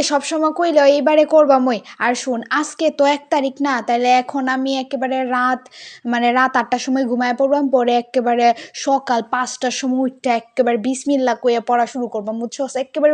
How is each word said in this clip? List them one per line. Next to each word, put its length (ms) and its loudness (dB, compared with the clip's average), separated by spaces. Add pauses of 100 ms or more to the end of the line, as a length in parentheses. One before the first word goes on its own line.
(120)
সবসময় 480 0
কইলে 220 4 (140)
এইবারে 280 4 (100)
করবাম 380 6
ওই। 80 -2 (260)
আর 160 0
শোন, 180 -4 (200)
আজকে 260 -4 (120)
তো 60 2 (120)
এক 60 -10 (120)
তারিখ 220 0 (100)
না, 80 0 (140)
তাহলে 220 2 (120)
এখন 220 -6 (120)
আমি 160 -2 (120)
একেবারে 340 -4 (180)
রাত, 260 0 (500)
মানে 160 0 (120)
রাত 220 2
আটটার 240 -4
সময় 260 0
ঘুমায় 280 -2
পড়বাম, 260 2 (100)
পরে 180 2 (100)
একেবারে 440 0 (380)
সকাল 340 0 (140)
পাঁচটার 460 -4
সময় 260 -2
উঠতে 240 -4 (100)
একেবারে 460 -2
বিসমিল্লাহ 580 0
কইয়া 260 2
পড়া 240 2
শুরু 200 -6
করবাম, 280 -6
বুঝছস? 320 -8 (100)
একেবারে 300 2